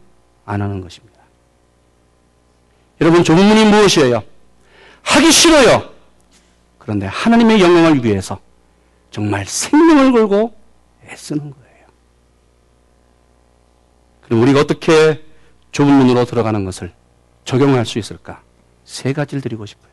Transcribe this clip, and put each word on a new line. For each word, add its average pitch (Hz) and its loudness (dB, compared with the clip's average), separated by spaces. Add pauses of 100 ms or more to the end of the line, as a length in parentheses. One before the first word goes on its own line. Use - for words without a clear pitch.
(460)
안 104 -8
하는 101 -8
것입니다. - -20 (1800)
여러분, 170 2
좁은 165 2
문이 214 4
무엇이에요? 175 2 (800)
하기 302 2
싫어요. 262 2 (880)
그런데 101 -8
하나님의 220 0
영광을 165 2
위해서 101 -4 (720)
정말 101 -8
생명을 294 0
걸고 220 -2 (500)
애쓰는 147 -12
거예요. - -20 (2250)
그럼 113 -2
우리가 135 2
어떻게 156 0 (480)
좁은 143 0
문으로 127 2
들어가는 110 -4
것을 92 -12 (520)
적용할 127 0
수 - -10
있을까? - -16 (440)
세 - -8
가지를 143 -8
드리고 113 -12
싶어요. - -20